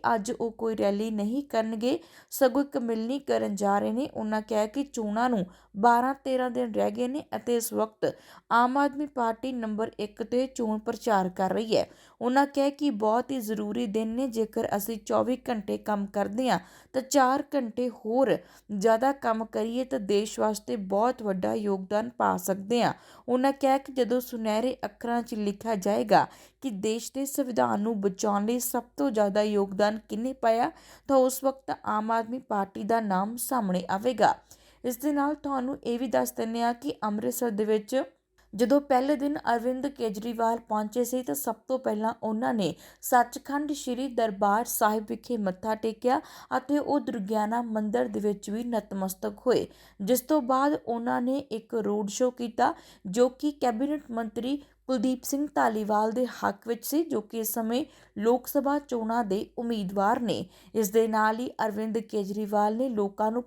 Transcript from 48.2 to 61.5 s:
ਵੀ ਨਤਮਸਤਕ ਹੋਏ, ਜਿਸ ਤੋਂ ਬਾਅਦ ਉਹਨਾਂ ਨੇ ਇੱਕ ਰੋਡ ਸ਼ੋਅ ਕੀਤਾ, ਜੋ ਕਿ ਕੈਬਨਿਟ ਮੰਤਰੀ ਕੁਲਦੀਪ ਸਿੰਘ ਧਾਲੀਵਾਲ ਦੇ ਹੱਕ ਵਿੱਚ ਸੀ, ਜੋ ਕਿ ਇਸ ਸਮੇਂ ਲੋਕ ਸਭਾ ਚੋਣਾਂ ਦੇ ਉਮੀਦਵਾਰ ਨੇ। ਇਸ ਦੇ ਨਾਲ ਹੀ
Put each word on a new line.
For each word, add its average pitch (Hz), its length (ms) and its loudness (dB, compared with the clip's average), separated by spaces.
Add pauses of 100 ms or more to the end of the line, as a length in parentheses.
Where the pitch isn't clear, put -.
ਵੀ 226 160 -4
ਨਤਮਸਤਕ 208 800 -4
ਹੋਏ, 214 200 4 (320)
ਜਿਸ 247 220 2
ਤੋਂ 311 220 2
ਬਾਅਦ 269 340 2
ਉਹਨਾਂ 240 440 -2
ਨੇ 254 180 0
ਇੱਕ 226 360 -8
ਰੋਡ 208 340 -2
ਸ਼ੋਅ 254 240 0
ਕੀਤਾ, 240 400 0 (320)
ਜੋ 240 260 4
ਕਿ 294 220 -2
ਕੈਬਨਿਟ 262 580 -2
ਮੰਤਰੀ 233 480 -4 (280)
ਕੁਲਦੀਪ 254 360 0
ਸਿੰਘ 285 320 -2
ਧਾਲੀਵਾਲ 220 560 2
ਦੇ 247 160 0
ਹੱਕ 202 400 -6
ਵਿੱਚ 226 180 -4
ਸੀ, 311 180 0
ਜੋ 277 180 -4
ਕਿ 226 180 -8
ਇਸ 220 140 -4
ਸਮੇਂ 233 300 -2 (340)
ਲੋਕ 233 300 2
ਸਭਾ 277 340 0
ਚੋਣਾਂ 233 440 -2
ਦੇ 196 200 -2 (120)
ਉਮੀਦਵਾਰ 214 640 0
ਨੇ। 180 260 -2 (300)
ਇਸ 214 140 2
ਦੇ 226 180 4
ਨਾਲ 220 320 2
ਹੀ 254 100 -4 (160)